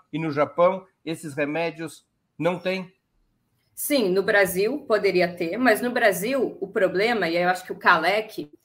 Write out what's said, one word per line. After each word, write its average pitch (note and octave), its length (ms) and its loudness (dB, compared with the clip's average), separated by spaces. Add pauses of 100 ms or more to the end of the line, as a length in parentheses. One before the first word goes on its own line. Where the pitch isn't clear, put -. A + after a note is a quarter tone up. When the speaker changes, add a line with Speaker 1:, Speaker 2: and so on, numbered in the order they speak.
(120)
Speaker 1:
e D3+ 80 -6
no D#3+ 120 -4
Japão, F3 540 2 (180)
esses D#3+ 300 -10
remédios D#3 720 -4 (320)
não E3+ 220 -2
têm? F#3 340 -6 (800)
Speaker 2:
Sim, B3 360 0
no F#3+ 120 2
Brasil G3+ 580 2
poderia F#3 540 2
ter, F3 240 -4
mas A#3 240 2
no A#3+ 100 -2
Brasil A3+ 680 0
o F#3+ 80 -8
problema, F#3+ 600 0
e E3 80 -2
eu F3 120 2
acho F3+ 160 -4
que - 60 -10
o F#3 80 -10
Kalec, F3+ 720 0 (140)